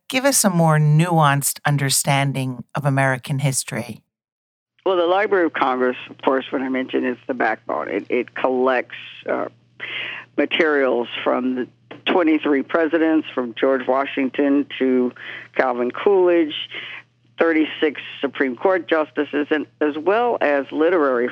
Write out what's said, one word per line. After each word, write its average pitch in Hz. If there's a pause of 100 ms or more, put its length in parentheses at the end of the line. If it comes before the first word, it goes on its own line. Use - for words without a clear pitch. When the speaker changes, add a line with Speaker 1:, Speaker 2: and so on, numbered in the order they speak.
Speaker 1:
give 262
us 269
a 214
more 165
nuanced 151
understanding 139 (140)
of 147
American 135
history? 127 (840)
Speaker 2:
Well, 185
the 175
Library 196
of 156
Congress, 127 (120)
of -
course, 131
what 139
I 135
mentioned, 131
is 123 (100)
the 135
backbone. 110
It, 98
it 120
collects, 127 (320)
uh, 131 (880)
materials 135 (140)
from 127
the 123 (380)
twenty-three 151
presidents, 160
from 123
George 135
Washington 139 (120)
to 127 (420)
Calvin 123
Coolidge, 175 (840)
thirty-six 156 (220)
Supreme 131
Court 185
justices, 147
and 151 (160)
as 151
well 214
as 143
literary 143